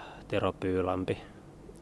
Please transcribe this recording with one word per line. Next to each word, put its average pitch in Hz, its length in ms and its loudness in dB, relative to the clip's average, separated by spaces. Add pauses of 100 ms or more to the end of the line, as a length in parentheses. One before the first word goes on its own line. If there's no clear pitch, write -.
(280)
Tero 98 240 4
Pyylampi, 92 640 2 (640)